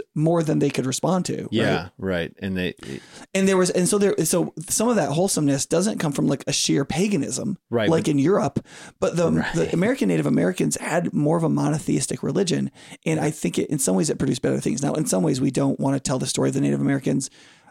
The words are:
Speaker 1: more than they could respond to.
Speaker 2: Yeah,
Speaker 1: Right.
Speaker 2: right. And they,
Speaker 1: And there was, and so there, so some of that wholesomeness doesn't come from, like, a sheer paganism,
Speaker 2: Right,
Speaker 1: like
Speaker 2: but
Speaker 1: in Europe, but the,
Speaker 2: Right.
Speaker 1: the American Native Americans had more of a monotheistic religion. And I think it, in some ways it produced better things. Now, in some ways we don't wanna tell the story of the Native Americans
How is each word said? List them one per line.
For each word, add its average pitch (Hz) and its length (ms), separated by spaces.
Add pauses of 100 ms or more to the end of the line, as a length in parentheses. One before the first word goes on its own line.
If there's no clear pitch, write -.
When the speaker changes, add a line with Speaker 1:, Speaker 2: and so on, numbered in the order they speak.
(140)
Speaker 1:
more 165 300
than 151 160
they 147 100
could 127 160
respond 165 400
to. - 240
Speaker 2:
Yeah, 101 320
Speaker 1:
Right. 92 160
Speaker 2:
right. 90 400
And 95 180
they, 90 200 (580)
Speaker 1:
And 196 140
there 190 100
was, 180 140
and 180 180
so 208 80
there, 196 160 (100)
so 165 300 (160)
some 220 180
of 240 100
that 143 160
wholesomeness 151 520
doesn't 180 320
come 151 140
from, 147 160
like, 139 180
a 143 80
sheer 151 320
paganism, 170 720 (140)
Speaker 2:
Right, 113 180
Speaker 1:
like 165 140
Speaker 2:
but 160 80
Speaker 1:
in 143 80
Europe, 151 440 (360)
but - 160
the, 165 160
Speaker 2:
Right. 165 240
Speaker 1:
the 165 180
American 175 360
Native 160 180
Americans 160 520
had 170 320
more 156 260
of 165 60
a 156 60
monotheistic 143 720
religion. 151 480 (340)
And 156 160
I 151 120
think - 260
it, 160 140
in 147 80
some - 160
ways 160 160
it - 80
produced 139 240
better 135 160
things. 143 240
Now, - 100
in 151 140
some 185 160
ways 143 180
we 135 80
don't 135 300
wanna 139 200
tell 139 200
the 131 80
story 135 220
of 135 40
the 139 80
Native 139 200
Americans 139 500 (400)